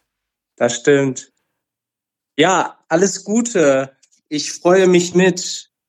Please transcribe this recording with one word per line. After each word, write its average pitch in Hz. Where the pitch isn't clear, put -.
Das 120
stimmt. 139
Ja, 165
alles 185
Gute. 160
Ich 151
freue 185
mich 175
mit. -